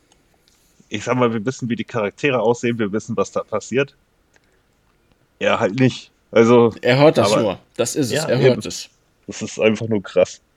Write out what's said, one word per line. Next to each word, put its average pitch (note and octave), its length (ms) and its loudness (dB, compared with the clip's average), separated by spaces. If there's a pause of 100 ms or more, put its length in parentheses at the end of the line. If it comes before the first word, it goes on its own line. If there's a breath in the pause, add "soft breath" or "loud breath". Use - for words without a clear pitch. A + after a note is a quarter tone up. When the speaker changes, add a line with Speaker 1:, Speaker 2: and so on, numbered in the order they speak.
(880)
Speaker 1:
ich G#2+ 160 -10
sag B2 120 -2
mal, A#2+ 160 2
wir A2+ 120 -4
wissen, B2+ 240 -6
wie A2+ 80 -2
die A2+ 80 -8
Charaktere A#2+ 560 -2
aussehen, A#2 380 0
wir G#2 140 -2
wissen, G#2+ 240 -6
was F#2+ 140 -2
da F#2 120 -6
passiert. A#2+ 520 -4 (1400)
Er G2+ 220 0
halt A2 180 -2
nicht. B2 320 0 (200)
Also, A#2 500 6
Speaker 2:
Er B2+ 180 2
hört D3+ 200 6
das G2+ 140 2
Speaker 1:
aber G#2+ 100 2
Speaker 2:
nur. G2 160 -2 (180)
Das A#2 200 -2
ist C#3+ 100 0
es. G#2 60 -4
Speaker 1:
Ja, D3+ 160 -4
Speaker 2:
Er - 100 0
hört B2 200 4
Speaker 1:
eben. G#2+ 100 -10
Speaker 2:
es. - 200 -12 (380)
Speaker 1:
Das - 160 -12
ist - 160 -12
einfach A2 300 2
nur G#2+ 140 -2
krass. - 380 0 (160)